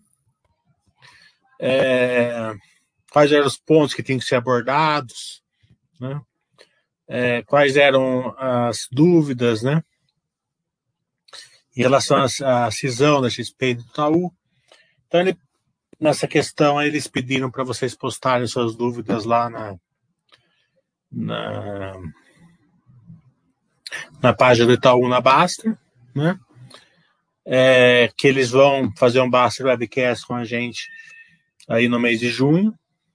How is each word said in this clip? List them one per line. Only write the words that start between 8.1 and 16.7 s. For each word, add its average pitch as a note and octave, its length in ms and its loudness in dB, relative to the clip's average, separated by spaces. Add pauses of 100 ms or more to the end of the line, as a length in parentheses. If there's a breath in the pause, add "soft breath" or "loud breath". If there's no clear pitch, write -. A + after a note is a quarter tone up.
as B2 540 -4
dúvidas, C3 720 2
né? D3 200 0 (1900 loud breath)
Em A#2+ 60 -2
relação C3 360 2
à, B2+ 480 -2
à A2 60 -2
cisão C#3 500 0
da B2 80 0
X A2+ 220 -10
P B2+ 180 -4
e B2 60 0
do A#2+ 80 -14
Itaú. D#3+ 480 -2 (760 soft breath)
Então, F3 140 0
ele, F#3 160 -2 (640)
nessa D3 280 -2
questão, D3 500 0